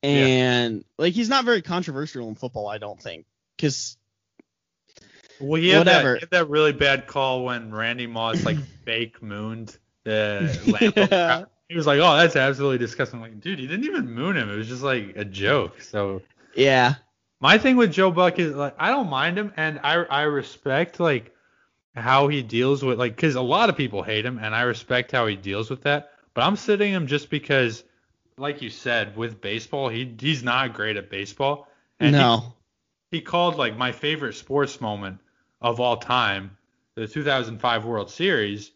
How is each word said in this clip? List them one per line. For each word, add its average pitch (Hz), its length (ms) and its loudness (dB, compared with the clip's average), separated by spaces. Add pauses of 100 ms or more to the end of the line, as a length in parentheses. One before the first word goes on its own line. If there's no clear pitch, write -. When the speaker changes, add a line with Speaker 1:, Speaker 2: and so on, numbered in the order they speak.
Speaker 1:
Yeah. 143 60 0
Speaker 2:
And, 127 720 4 (140)
like, 170 160 0
he's 220 160 -2
not 262 160 0
very 233 160 2
controversial 147 680 -8
in 107 80 -10
football, 120 320 -8
I 104 120 -8
don't 104 220 -14
think, 80 240 -14 (320)
'cause - 400 -4 (1400)
Speaker 1:
Well, 151 220 -2
he 175 80 4
had 170 160 8
that, - 20 8
Speaker 2:
whatever. 135 280 6
Speaker 1:
he - 60 -4
had 170 100 -10
that 170 180 2
really 151 240 4
bad 135 340 2
call 131 380 -2
when 117 280 -8
Randy 117 340 -4
Moss, 113 380 -4
like, 113 120 0 (140)
Speaker 2:
<clears throat> - 140 -20
Speaker 1:
fake 113 380 -6
mooned 110 540 -10 (260)
the 107 580 -2
Speaker 2:
<laughs> - 40 -4
Speaker 1:
Lambeau 214 280 2 (160)
Speaker 2:
Yeah. 175 180 4
Speaker 1:
crowd. 185 200 0 (220)
He 170 60 -10
was 160 100 0
like, 143 140 4
"Oh, 160 160 8
that's 165 220 6
absolutely 135 400 2
disgusting." 120 420 -4
Like, 113 220 -18
dude, 180 180 -8
he 131 80 -10
didn't 185 180 -4
even 311 240 -4
moon 151 280 -4
him. 110 120 -2
It 101 60 -6
was 110 140 -6
just, 127 140 -10
like, 110 340 -4
a 104 80 -6
joke. 101 560 0
So 98 400 -4 (340)
Speaker 2:
Yeah. 127 380 6 (480)
Speaker 1:
my 170 160 6
thing 254 180 4
with 233 160 4
Joe 190 180 4
Buck 180 300 2
is, 156 160 0
like, 143 240 -4
I 170 100 0
don't 247 200 0
mind 151 280 0
him, 208 200 -6
and 156 260 -2
I, 147 120 2
I 156 260 0
respect, 147 800 -2
like, 143 340 0 (580)
how 131 360 4
he 143 120 -2
deals 127 440 0
with, 123 120 0
like, 117 200 -4
'cause 151 180 2
a 127 60 -2
lot 165 260 2
of 190 80 0
people 104 260 -4
hate 107 240 -2
him, 123 120 -6
and 107 180 -4
I 117 60 0
respect 123 500 -2
how 123 160 0
he 104 80 -2
deals 98 340 -6
with 131 140 -8
that. 143 300 -2 (200)
But 120 120 0
I'm 196 100 2
sitting 202 380 0
him 175 120 -2
just 143 240 -4
because, 131 540 0 (540)
like 143 240 -8
you 123 80 -10
said, 107 480 -4
with 113 240 -6
baseball, 113 480 -6
he, 117 280 -8
he's 135 260 -2
not 123 300 0
great 107 220 -4
at 98 140 -10
baseball. 117 580 -4 (320)
And 147 160 4
he 139 60 6
Speaker 2:
No. 120 320 2 (580)
Speaker 1:
he 165 80 -4
called, 175 380 -2
like, 117 180 -2
my 123 160 -4
favorite 143 440 -6
sports - 440 -4
moment 101 400 -8 (400)
of 117 220 -2
all 120 160 2
time, 101 580 -2 (400)
the 110 140 -8
two 147 160 -8
thousand 120 340 -2
five 117 240 -2
World 110 260 -6
Series 107 680 -4